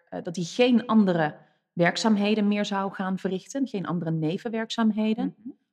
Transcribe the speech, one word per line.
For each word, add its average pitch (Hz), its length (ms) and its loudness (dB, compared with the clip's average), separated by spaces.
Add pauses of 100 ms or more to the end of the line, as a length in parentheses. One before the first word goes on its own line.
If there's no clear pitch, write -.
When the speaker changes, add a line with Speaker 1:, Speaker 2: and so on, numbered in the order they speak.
Speaker 1:
eh, 175 140 -10
dat 175 120 -8
hij 180 100 -4
geen 247 420 2
andere 185 480 4 (380)
werkzaamheden 202 760 2
meer 208 180 0
zou 196 280 -4
gaan 190 240 -4
verrichten. 190 500 -4
Geen 190 200 -6
andere 170 240 -2
nevenwerkzaamheden." 220 1300 -2
Speaker 2:
Mhm. - 120 -16 (240)